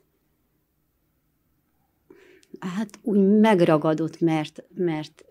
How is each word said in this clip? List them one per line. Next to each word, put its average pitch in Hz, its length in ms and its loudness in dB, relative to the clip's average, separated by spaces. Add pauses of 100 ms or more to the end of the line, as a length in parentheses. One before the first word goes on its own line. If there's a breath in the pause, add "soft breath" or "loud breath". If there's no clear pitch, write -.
(2500 soft breath)
hát 190 440 -10
úgy 202 160 -2
megragadott, 170 1040 2
mert, 160 440 -4 (100)
mert 160 560 -8